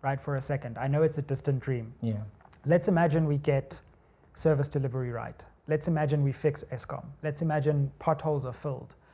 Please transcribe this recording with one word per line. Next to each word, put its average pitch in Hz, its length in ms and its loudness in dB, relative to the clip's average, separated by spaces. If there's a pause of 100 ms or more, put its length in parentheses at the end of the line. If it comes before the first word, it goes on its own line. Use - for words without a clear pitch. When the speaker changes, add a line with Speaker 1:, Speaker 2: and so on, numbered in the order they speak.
Speaker 1:
right, 139 200 -2
for 143 160 -4
a 131 40 -4
second. 127 360 -4
I 127 100 -4
know 147 160 4
it's 160 140 2
a 147 40 0
distant 135 400 -2
dream. 117 400 -4
Speaker 2:
Yeah. 107 220 -2 (420)
Speaker 1:
Let's 170 220 4
imagine 165 380 4
we 147 120 2
get 139 440 -2 (540)
service 143 340 4
delivery 131 420 -2
right. 117 320 -10 (240)
Let's 151 200 0
imagine 151 360 2
we 139 80 4
fix 147 400 0
Eskom. 123 340 -6 (180)
Let's 151 180 -4
imagine 147 580 2
potholes 151 460 0
are 127 80 -8
filled. 123 420 -10 (180)